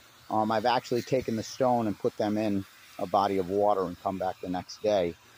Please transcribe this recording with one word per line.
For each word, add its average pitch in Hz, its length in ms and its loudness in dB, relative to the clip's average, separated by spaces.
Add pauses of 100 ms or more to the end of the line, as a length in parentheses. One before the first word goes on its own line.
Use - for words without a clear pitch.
(300)
um, 107 240 0
I've 110 120 0
actually 123 360 0
taken 123 340 -2
the 107 80 -4
stone 123 420 0
and - 140 -4
put - 160 -2
them 107 220 0
in 101 260 -2 (340)
a 101 80 -6
body 98 340 2
of 87 100 -2
water 101 340 2
and 90 180 -6
come 95 160 -4
back 90 220 -6
the 95 80 -10
next 90 340 -8
day. 92 340 2 (220)